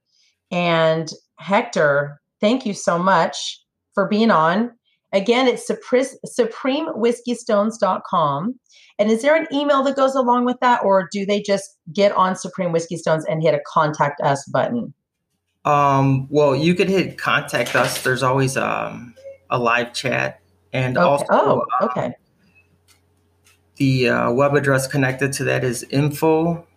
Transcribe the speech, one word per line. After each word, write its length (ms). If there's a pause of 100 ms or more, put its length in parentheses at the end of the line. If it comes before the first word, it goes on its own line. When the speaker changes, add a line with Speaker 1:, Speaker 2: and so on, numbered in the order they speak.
(500)
Speaker 1:
And 580 (300)
Hector, 840 (200)
thank 260
you 80
so 240
much 640 (320)
for 120
being 240
on. 420 (400)
Again, 360
it's 220
supris-, 460 (100)
supreme 640
whiskey 460
stones 440
dot 260
com. 560 (380)
And 120
is 120
there 140
an 180
email 300
that 120
goes 180
along 300
with 160
that, 240
or 260
do 140
they 160
just 380 (160)
get 180
on 240
Supreme 360
Whiskey 240
Stones 280
and 180
hit 120
a 120
contact 560
us 240
button? 460 (760)
Speaker 2:
Um, 640
well, 240
you 200
could 140
hit 300
contact 580
us. 260
There's 200
always, 340
um, 580 (360)
a 80
live 340
chat. 480 (320)
And 240
Speaker 1:
Okay. 80
Speaker 2:
also, 260
Speaker 1:
Oh, 300 (200)
Speaker 2:
um, 100
Speaker 1:
okay. 240 (1600)
Speaker 2:
the, 320
uh, 240
web 220
address 320
connected 480
to 100
that 200
is 260
info, 760 (100)